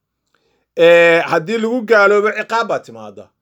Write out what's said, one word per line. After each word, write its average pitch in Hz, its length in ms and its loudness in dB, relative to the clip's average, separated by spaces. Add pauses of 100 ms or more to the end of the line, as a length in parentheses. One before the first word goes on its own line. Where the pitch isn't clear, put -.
(760)
ee, 170 440 4
haddii 165 380 -4
lagu 226 240 -4
gaaloobo, 208 480 2
ciqaab 214 380 -6
baa 151 100 -4
timaada. 107 460 -20 (180)